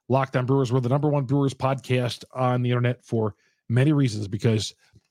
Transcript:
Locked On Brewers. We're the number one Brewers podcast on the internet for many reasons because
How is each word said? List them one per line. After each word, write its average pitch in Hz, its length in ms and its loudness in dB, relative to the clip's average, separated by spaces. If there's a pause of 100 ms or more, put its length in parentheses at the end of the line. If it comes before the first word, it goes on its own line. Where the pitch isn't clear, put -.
Locked 135 280 0
On 127 80 0
Brewers. 131 280 2
We're 131 80 2
the 120 80 -2
number 143 200 0
one 147 160 0
Brewers 139 300 0
podcast 127 680 -4 (100)
on 123 280 0
the 123 80 -2
internet 123 340 -2
for 110 300 -2 (340)
many 131 240 4
reasons 107 360 0
because 107 460 -2 (360)